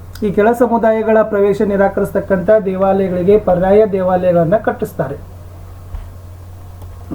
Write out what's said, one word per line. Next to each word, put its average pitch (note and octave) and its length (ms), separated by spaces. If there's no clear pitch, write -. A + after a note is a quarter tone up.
ಈ G#3 80
ಕೆಳ G3+ 200
ಸಮುದಾಯಗಳ A3 720
ಪ್ರವೇಶ G3+ 380
ನಿರಾಕರಿಸ್ತಕ್ಕಂಥ G3 880
ದೇವಾಲಯಗಳಿಗೆ F#3+ 720
ಪರ್ಯಾಯ F#3+ 460
ದೇವಾಲಯಗಳನ್ನ F3+ 720
ಕಟ್ಟಿಸ್ತಾರೆ. G#3 580